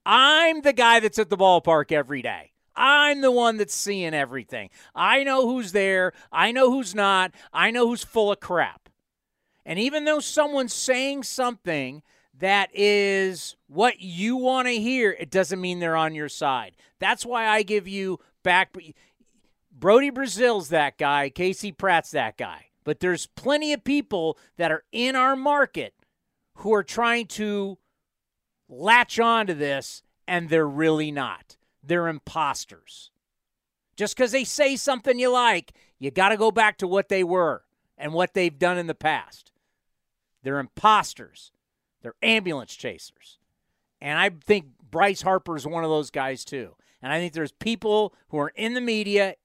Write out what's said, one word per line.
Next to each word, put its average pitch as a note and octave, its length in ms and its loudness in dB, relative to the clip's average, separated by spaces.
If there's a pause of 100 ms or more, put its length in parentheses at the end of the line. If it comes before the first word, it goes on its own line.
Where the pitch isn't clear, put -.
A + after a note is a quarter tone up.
I'm D4+ 560 4
the C#4 100 4
guy A#3 280 6
that's G#3+ 180 -2
at G#3 100 2
the G3 80 -2
ballpark E3+ 560 4
every C#3 300 -2
day. G2 300 -8 (240)
I'm D4 440 4
the C4+ 100 4
one A#3 280 2
that's G#3 160 -4
seeing F#3 400 -4
everything. B2 560 -6 (240)
I A3+ 300 2
know C4+ 220 2
who's A#3 260 -4
there. F#3+ 400 2 (200)
I F#3+ 200 2
know C4 180 4
who's B3 240 -4
not. G3 380 2 (200)
I F3+ 180 2
know A#3+ 160 0
who's A#3+ 160 -4
full G#3 300 0
of G3 80 -6
crap. C#3 480 -4 (800)
And E3 120 -8
even C#4+ 280 -2
though D4+ 140 0
someone's C#4+ 540 -2
saying C4 500 -2
something D3+ 800 -6 (360)
that F#3+ 360 2
is G3 840 0 (100)
what G3 340 0
you F#3+ 360 -6
wanna B3+ 340 0
hear, A#3 420 0
it D#3+ 180 -10
doesn't F#3 300 0
mean F3+ 200 -4
they're E3 160 0
on D#3+ 180 0
your D3+ 160 -8
side. B2+ 460 -4 (220)
That's A3 280 -2
why A#3 200 -2
I G#3+ 160 2
give G3 240 -2
you F#3+ 340 -6 (220)
back. F3+ 320 2 (960)
Brody G3+ 380 4
Brazil's A#3 640 -2
that D3 260 2
guy. C#3+ 320 0
Casey F#3 440 -4
Pratt's F3+ 400 0
that C3 260 -4
guy. E2+ 300 -12 (160)
But D3+ 160 -4
there's F3+ 280 -2
plenty D4+ 440 -2
of C#4+ 100 -4
people G#3 540 -2 (220)
that E3 120 0
are D#3 220 -4
in B3 240 -2
our C4 200 2
market C4 580 0 (640)
who G#3+ 180 0
are G3+ 80 2
trying A#3 460 -2
to G3+ 500 -6 (880)
latch A3 500 2
on A3+ 280 2
to F3+ 80 -4
this, C#3 480 -6 (260)
and E3+ 220 -2
they're D#3+ 180 2
really D#3 420 0
not. B2+ 460 -8 (260)
They're E3+ 260 -2
imposters. - 1040 -8 (840)
Just G3+ 220 -4
'cause B3 140 0
they C4 120 0
say C#4 320 0
something B3+ 420 -2
you B3 120 0
like, A#3+ 420 2 (260)
you C3+ 120 -8
gotta F#3+ 260 4
go A3 140 2
back G#3+ 260 2
to F#3+ 100 -6
what F#3+ 220 0
they F#3+ 160 0
were E3+ 400 -2 (320)
and D3+ 160 -10
what F3 220 -2
they've E3+ 240 0
done F3+ 180 0
in F3 100 -6
the D#3+ 80 -6
past. - 560 -6 (920)
They're C3+ 160 -4
imposters. - 920 -2 (500)
They're A#2 200 -12
ambulance F#3 540 -2
chasers. - 640 -14 (600)
And D3 200 -6
I F#3+ 100 2
think F3+ 380 -2 (240)
Bryce F#3+ 320 0
Harper F#3 340 -2
is C3+ 100 -8
one E3 180 -6
of D#3 60 -2
those D3+ 200 -2
guys, C3+ 340 -6
too. B2 320 -12 (240)
And C3+ 140 -6
I E3 40 -2
think E3+ 140 -6
there's D#3 200 -6
people G#3+ 640 -2 (140)
who D#3 100 -6
are D3 160 -4
in A3+ 200 -6
the B3 80 -6
media, G3+ 640 0